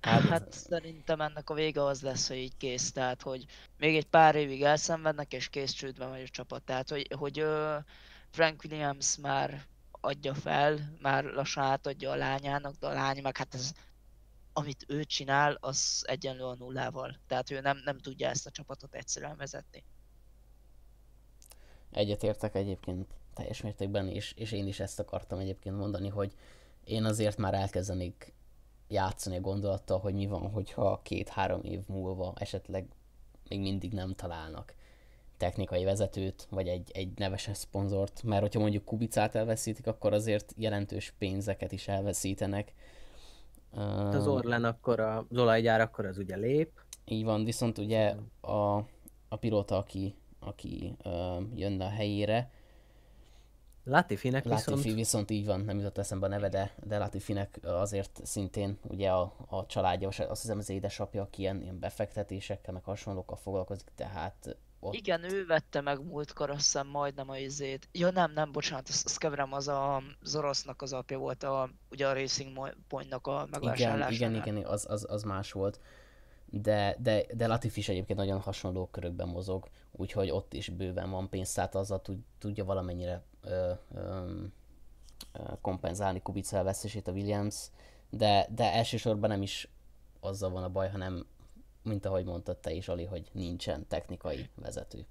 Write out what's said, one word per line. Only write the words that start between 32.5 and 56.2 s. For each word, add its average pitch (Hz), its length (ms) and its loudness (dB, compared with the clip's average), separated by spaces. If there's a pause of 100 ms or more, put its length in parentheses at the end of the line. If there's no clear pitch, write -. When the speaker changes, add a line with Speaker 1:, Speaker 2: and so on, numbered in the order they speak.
Speaker 2:
még 98 120 -2
mindig 95 320 -2
nem 95 220 -2
találnak 80 600 -10 (640)
technikai 92 480 0
vezetőt, 98 680 0
vagy 95 180 0
egy, 87 260 -2
egy 95 240 -4
neves 98 340 -2
szponzort, 98 720 0
mert 107 180 4
hogyha 104 200 2
mondjuk 104 240 4
Kubicát 110 500 2
elveszítik, 113 520 0
akkor 110 260 2
azért 104 440 2
jelentős 101 640 -2
pénzeket 95 540 -2
is 95 160 -6
elveszítenek. 98 840 0 (1040)
Speaker 3:
Hát 101 380 0
az 104 120 4
Speaker 2:
Ö, 143 40 6
Speaker 3:
Orlen 120 340 4
akkor 117 360 2
a, 110 180 2 (120)
az 120 80 2
olajgyár 113 420 8
akkor 110 260 2
az 92 120 -4
ugye 95 180 -4
lép. 120 440 2 (240)
Speaker 2:
Így 110 200 0
van, 110 200 4
viszont 113 340 2
ugye 107 260 4
Speaker 3:
Igen. 107 260 0 (100)
Speaker 2:
a, 101 360 4 (520)
a 107 120 -4
pilóta, 104 360 2
aki, 95 380 -2 (260)
aki, - 600 -8
ö, 90 380 -2 (140)
jönne 95 300 0
a 95 60 0
helyére, 104 600 2 (1300)
Speaker 3:
Latifinek 131 600 4
Speaker 2:
Latifi 117 300 2
Speaker 3:
viszont 131 220 2
Speaker 2:
viszont 110 340 2
így 104 160 2
van, 98 140 2
nem 101 180 0
jutott 101 200 -2
eszembe 98 280 -2